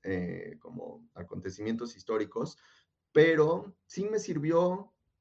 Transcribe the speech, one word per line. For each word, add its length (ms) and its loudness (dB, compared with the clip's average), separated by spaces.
eh, 580 -6
como 540 -14
acontecimientos 800 -8
históricos, 640 -4
pero 640 4
sí 200 -6
me 120 0
sirvió 760 0